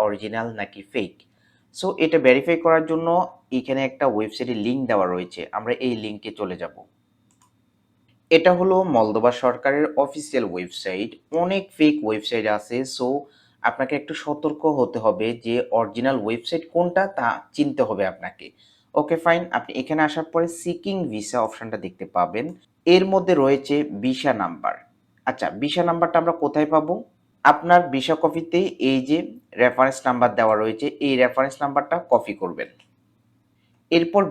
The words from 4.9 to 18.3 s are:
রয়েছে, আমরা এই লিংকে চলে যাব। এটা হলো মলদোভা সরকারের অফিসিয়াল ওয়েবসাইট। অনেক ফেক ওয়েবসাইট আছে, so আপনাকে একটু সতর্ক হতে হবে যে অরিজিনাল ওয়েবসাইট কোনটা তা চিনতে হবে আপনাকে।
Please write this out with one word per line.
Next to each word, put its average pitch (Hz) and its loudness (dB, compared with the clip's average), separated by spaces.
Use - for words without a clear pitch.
রয়েছে, 90 -6
আমরা 110 -4
এই 123 -2
লিংকে 107 -10
চলে 92 -6
যাব। 85 -12
এটা 165 8
হলো 190 2
মলদোভা 113 2
সরকারের 139 0
অফিসিয়াল 139 -2
ওয়েবসাইট। 92 -6
অনেক 190 -2
ফেক 151 6
ওয়েবসাইট 110 -2
আছে, 120 -8
so 127 -4
আপনাকে 131 -2
একটু - -8
সতর্ক 151 -6
হতে 123 0
হবে 110 0
যে 117 -2
অরিজিনাল 117 0
ওয়েবসাইট 117 -4
কোনটা 175 0
তা 123 0
চিনতে 139 0
হবে 101 -2
আপনাকে। - -16